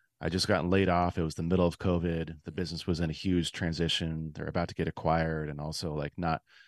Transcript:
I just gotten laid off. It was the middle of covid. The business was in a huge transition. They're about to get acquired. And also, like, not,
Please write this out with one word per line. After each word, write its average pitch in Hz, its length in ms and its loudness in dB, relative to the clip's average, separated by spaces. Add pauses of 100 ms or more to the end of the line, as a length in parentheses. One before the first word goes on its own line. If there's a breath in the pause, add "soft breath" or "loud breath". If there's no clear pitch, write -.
(220 soft breath)
I - 80 -2
just 87 180 0
gotten 87 220 2
laid 95 200 4
off. 87 280 2
It 90 60 2
was 80 120 -2
the - 80 -4
middle 87 240 4
of 85 120 -2
covid. 85 680 -2
The 85 60 -10
business 82 360 -8
was 82 140 2
in 82 80 0
a 78 40 -2
huge 87 380 0
transition. 80 840 -2
They're 78 140 -8
about 87 220 0
to - 60 -12
get 85 120 -2
acquired. 80 640 0
And 73 120 -8
also, 78 320 -6
like, 73 240 -4
not, 82 240 0 (260 loud breath)